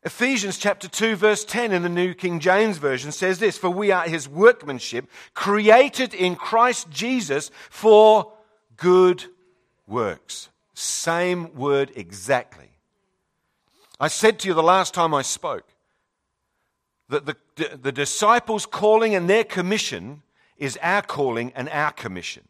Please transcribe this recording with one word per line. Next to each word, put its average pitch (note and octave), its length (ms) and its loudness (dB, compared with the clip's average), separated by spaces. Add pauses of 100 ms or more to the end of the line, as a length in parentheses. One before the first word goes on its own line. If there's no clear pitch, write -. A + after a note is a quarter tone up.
Ephesians G#3 560 -4
chapter G3+ 300 -4
two, A3 300 -2
verse G#3 260 2
ten A3+ 300 -4
in F3+ 80 0
the F3 80 -2
New F3 240 -2
King F3 260 -6
James F#3+ 380 2
Version C#3+ 340 -4
says F#3 280 -2
this, G3+ 180 0
"For F#3 120 -2
we G3 220 0
are F3+ 120 2
his D#3+ 260 -6
workmanship, C#3+ 800 2 (240)
created G#3+ 800 2
in F3+ 240 -2
Christ A#3 520 0
Jesus D#3 640 -4 (180)
for G#3+ 640 6 (460)
good F3+ 480 4 (600)
works." G2+ 640 -8 (240)
Same E3+ 800 -4
word C#3 420 -2
exactly. G2 760 -8 (1300)
I C#3+ 80 -2
said A3 320 2
to G3 80 -8
you F#3 60 0
the D#3+ 100 2
last F3+ 300 2
time E3 200 0
I C#3 80 0
spoke B2+ 460 -8 (1400)
that C#3 160 -4
the, D3 100 -8 (200)
the, D3+ 260 -8
the C3+ 100 -4
disciples' G#3+ 720 0
calling G#3+ 500 2
and F3 140 -2
their A3 140 4
commission D3+ 800 -6 (360)
is C#3 240 -8
our F#3 200 0
calling B2+ 540 -4
and C3+ 140 -8
our D3+ 220 -2
commission. - 580 -14